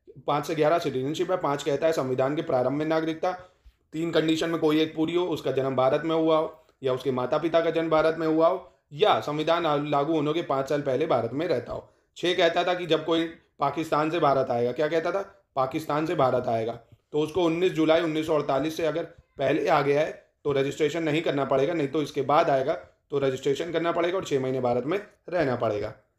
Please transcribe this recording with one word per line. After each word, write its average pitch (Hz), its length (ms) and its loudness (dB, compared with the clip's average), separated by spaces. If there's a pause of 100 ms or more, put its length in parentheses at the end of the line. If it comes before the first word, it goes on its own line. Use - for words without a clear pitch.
(260)
पाँच 147 200 0
से - 80 -4
ग्यारह 151 240 4
सिटीजनशिप 156 520 -4
है, 185 60 0
पाँच 147 260 -2
कहता 143 240 0
है 160 60 4
संविधान 135 440 0
के 160 60 -2
प्रारंभ 127 300 0
में 147 140 -2
नागरिकता, 160 460 -2 (600)
तीन 165 180 -4
कंडीशन 160 400 2
में 165 100 -2
कोई 156 200 4
एक 160 160 0
पूरी 160 180 0
हो, 175 120 0
उसका 165 260 -2
जन्म 135 240 -2
भारत 135 280 2
में 160 120 0
हुआ 160 220 4
हो - 280 -6 (160)
या 127 100 0
उसके 127 180 -2
माता 127 280 -2
पिता 165 220 2
का 165 100 0
जन्म 165 200 -2
भारत 156 280 4
में 165 80 -2
हुआ 160 220 4
हो 185 240 -4 (200)
या 151 280 4
संविधान 156 420 0
ला-, 147 280 0
लागू 143 220 2
होने 151 200 0
के 165 100 -2
पाँच 135 260 -2
साल 147 120 0
पहले 139 260 0
भारत 117 260 0
में 151 160 -4
रहता 120 240 -2
हो। 117 200 -12 (240)
छः 175 200 -2
कहता 175 280 2
था 180 100 0
कि 175 120 -6
जब 151 180 0
कोई 165 200 0 (340)
पाकिस्तान 151 520 0
से 165 80 -2
भारत 135 320 4
आएगा, 120 220 0
क्या 151 160 0
कहता 165 240 0
था? - 320 -8 (120)
पाकिस्तान 147 500 -2
से 175 80 -2
भारत 127 340 2
आएगा, 113 240 0 (400)
तो 151 80 0
उसको 156 240 0
उन्नीस 170 280 2
जुलाई 156 280 4
उन्नीस 156 260 -2
सौ 160 80 0
अड़तालीस 147 420 0
से 165 100 -2
अगर 156 160 -2 (360)
पहले 139 300 0
आ 151 140 4
गया 143 180 2
है 175 260 -6 (180)
तो 147 80 -2
रजिस्ट्रेशन 143 500 0
नहीं 156 200 0
करना 143 220 -2
पड़ेगा, 139 300 0
नहीं 147 140 -2
तो 151 140 -2
इसके 139 200 -4
बाद 151 280 2
आएगा 135 240 0 (360)
तो 143 80 -2
रजिस्ट्रेशन 139 540 0
करना 165 200 0
पड़ेगा 175 260 -2
और 185 60 -4
छः 139 160 0
महीने 131 200 -2
भारत 120 240 0
में 175 160 -2 (280)
रहना 156 280 0
पड़ेगा, 107 380 -2 (240)